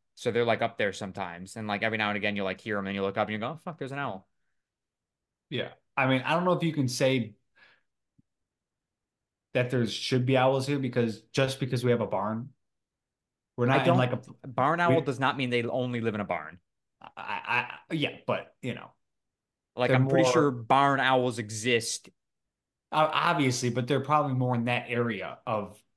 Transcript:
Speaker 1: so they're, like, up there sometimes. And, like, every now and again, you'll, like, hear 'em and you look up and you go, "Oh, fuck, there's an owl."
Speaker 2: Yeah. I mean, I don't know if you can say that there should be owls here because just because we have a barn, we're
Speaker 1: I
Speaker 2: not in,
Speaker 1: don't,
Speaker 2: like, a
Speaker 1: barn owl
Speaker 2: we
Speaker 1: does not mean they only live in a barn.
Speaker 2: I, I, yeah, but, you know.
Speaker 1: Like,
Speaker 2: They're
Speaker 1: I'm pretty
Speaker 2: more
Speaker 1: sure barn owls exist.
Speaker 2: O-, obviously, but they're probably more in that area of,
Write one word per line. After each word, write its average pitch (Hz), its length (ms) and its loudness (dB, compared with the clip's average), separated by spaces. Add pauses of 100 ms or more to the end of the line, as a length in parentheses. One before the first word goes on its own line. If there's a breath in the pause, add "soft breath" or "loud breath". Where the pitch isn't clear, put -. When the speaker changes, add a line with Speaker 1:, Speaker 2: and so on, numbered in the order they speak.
(140)
Speaker 1:
so - 160 -4
they're, 117 140 0
like, 113 180 2
up 113 140 -4
there 101 160 0
sometimes. 92 640 -10
And, 110 120 -8
like, 104 140 -4
every 110 160 -2
now 107 100 0
and 104 80 -2
again, 101 200 -2
you'll, 98 100 -4
like, 95 140 -6
hear 104 180 -4
'em 98 80 -6
and 98 80 -4
you 98 80 -2
look 98 140 -2
up 104 120 0
and 107 40 -6
you 107 60 -6
go, 117 120 -6
"Oh, 160 140 -14
fuck, 165 140 -12
there's 131 140 -10
an 139 60 -10
owl." 104 280 -10 (1200)
Speaker 2:
Yeah. 123 200 -6 (260)
I 131 100 2
mean, 131 160 2
I 151 120 0
don't 175 100 0
know 180 80 2
if 151 100 0
you 160 100 0
can 131 160 0
say 131 460 0 (2250 soft breath)
that 123 160 0
there 120 160 0
should 123 400 -2
be 131 100 4
owls 135 300 4
here 143 120 -2
because 120 440 -2 (100)
just 135 280 0
because 123 240 -2
we 123 60 2
have 113 100 2
a 104 60 0
barn, 107 440 -4 (1040)
we're 123 100 2
Speaker 1:
I - 20 2
Speaker 2:
not 135 120 4
in, 127 60 2
Speaker 1:
don't, 127 120 6
Speaker 2:
like, 123 140 4
a - 360 -10
Speaker 1:
barn 143 320 2
owl 170 160 6
Speaker 2:
we 160 60 4
Speaker 1:
does 127 180 -4
not 131 160 2
mean 131 140 -2
they 120 140 2
only 123 360 -2
live 110 140 0
in 107 60 -2
a 98 40 -4
barn. 82 340 -6 (580)
Speaker 2:
I, - 500 -4 (240)
I, 175 40 -4
yeah, 147 220 -4 (100)
but, 95 360 -4
you 123 120 -6
know. - 160 -16 (840)
Speaker 1:
Like, 123 120 0
Speaker 2:
They're 131 80 6
Speaker 1:
I'm 131 120 6
pretty 135 160 6
Speaker 2:
more 127 80 4
Speaker 1:
sure 123 180 6
barn 135 500 4
owls 127 380 2
exist. 113 680 -2 (840)
Speaker 2:
O-, 151 60 2
obviously, 151 720 2
but 123 160 -2
they're 135 140 0
probably 143 340 0
more 123 200 0
in 117 120 -2
that 120 220 -2
area 113 580 -4
of, 104 360 -6 (140)